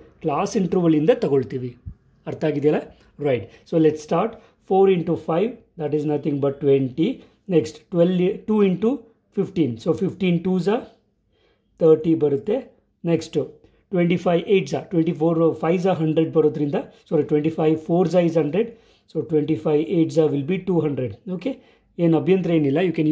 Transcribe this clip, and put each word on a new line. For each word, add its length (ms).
ಕ್ಲಾಸ್ 360
ಇಂಟರ್ವಲಿಂದ 540
ತಗೊಳ್ತೀವಿ. 600
ಅರ್ಥ 180
ಆಗಿದೆಯಲ್ಲ? 360
ರೈಟ್. 200
So 140
let's 240
start. 240
Four 140
into 180
five, 200
that 180
is 140
nothing 320
but 100
twenty. 420
Next, 420
twelve, 560
two 160
into 280
fifteen. 460
So, 140
fifteen 520
twos 240
are 160
thirty 340
ಬರುತ್ತೆ. 420
Next, 260
twenty-five 560
eights 320
are, 140
twenty-four 420
fives 280
are 120
hundred 340
ಬರೋದ್ರಿಂದ, 420
sorry, 220
twenty-five 440
fours 280
is 280
hundred. 260
So, 100
twenty-five 500
eights 200
will 180
be 60
two 160
hundred. 260
Okay, 180
ಏನು 160
ಅಭ್ಯಂತರ 380
ಏನಿಲ್ಲ. 300
You 100
can 140